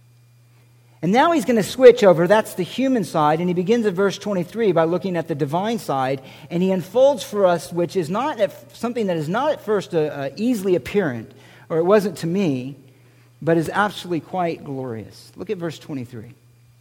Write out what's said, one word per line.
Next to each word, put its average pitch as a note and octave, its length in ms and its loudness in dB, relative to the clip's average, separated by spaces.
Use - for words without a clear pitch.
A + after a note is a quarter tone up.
And E3 80 2
now D4 220 4
he's C#4+ 120 0
gonna A#3 160 2
switch A#3+ 420 6
over. F3 240 6
That's G#3+ 280 2
the F#3 80 -4
human B3+ 400 -2
side. D#3 360 0
And F3+ 80 -2
he F3+ 60 0
begins G3 320 0
at G3+ 80 0
verse F#3 240 0
twenty-three G3+ 540 -2
by E3 140 4
looking F3 300 -2
at E3 120 -4
the D#3+ 80 -4
divine F3 420 -2
side. C3+ 440 -4
And F3 140 -2
he F#3+ 80 2
unfolds B3 520 2
for G3+ 220 0
us, F3 260 2
which F3 240 -2
is E3+ 140 -2
not A3+ 300 -4
at, - 360 -6
something A#3 300 -4
that F3+ 100 0
is D#3 140 -4
not B3+ 220 0
at - 100 -6
first, G3+ 320 -2
uh, E3+ 60 2
uh, C#3+ 360 -2
easily G3+ 380 0
apparent, D#3 580 -2
or E3+ 80 -2
it E3 80 2
wasn't F#3+ 320 4
to D#3+ 100 -6
me, D3 480 -2
but E3 160 2
is D#3+ 160 0
actually F#3 480 -2
quite F3 440 -4
glorious. B2+ 720 -10
Look F#3+ 160 -10
at G3+ 60 -6
verse E3+ 200 -6
twenty-three. B2 560 -12